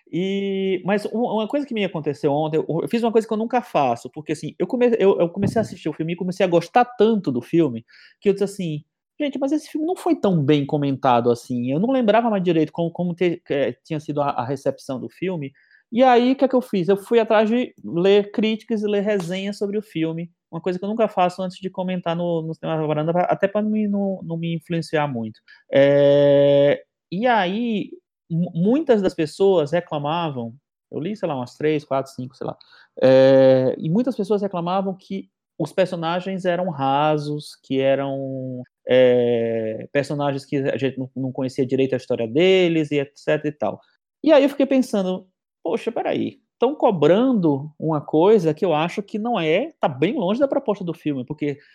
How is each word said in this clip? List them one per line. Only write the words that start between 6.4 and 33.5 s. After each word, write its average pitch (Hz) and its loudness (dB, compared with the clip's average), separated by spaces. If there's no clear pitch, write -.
a - 2
gostar 175 2
tanto 214 2
do 120 -2
filme, 135 0
que - -2
eu 196 6
disse 196 -4
assim, 170 -6
"Gente, 277 -4
mas 277 -4
esse 302 -2
filme 311 -4
não 359 -2
foi 339 -2
tão 180 0
bem 143 2
comentado 135 0
assim." 123 -4
Eu 151 0
não 233 0
lembrava 233 2
mais 202 -2
direito 160 0
como, 170 -4
como 180 -4
te-, 175 -2
é, 139 0
tinha 156 -6
sido 143 -4
a, 143 -2
a 123 -4
recepção 135 -6
do 117 -10
filme. 170 -8
E 226 2
aí, 247 6
o 269 -4
que 269 0
é 254 4
que - 0
eu 254 4
fiz? 190 -2
Eu 196 4
fui 214 0
atrás 220 4
de 240 -2
ler 196 2
críticas 220 -2
e 214 -2
ler 202 0
resenhas 196 -4
sobre 202 -4
o 214 -4
filme, 165 -6
uma 165 -10
coisa 180 -4
que 190 -10
eu 196 -6
nunca 220 0
faço 180 0
antes 185 -8
de 185 -10
comentar 185 -4
no, 170 -2
no 160 -8
Cinema 160 -4
na 156 -2
Varanda, 151 -2
pra, 175 0
até - 0
pra 208 -4
me, 214 -2
não, 202 -4
não 165 -8
me 165 -4
influenciar 156 -4
muito. 113 -8
É, 143 4
e 202 -4
aí, 214 -2
mu-, 170 -2
muitas 226 2
das 185 0
pessoas 165 0
reclamavam, 147 -4
eu - -8
li, 190 -8
sei 196 -6
lá, 156 -4
umas 123 -8
três, 151 -2
quatro, 135 -4
cinco, 127 -14
sei - -12
lá, 123 -10
é, 131 6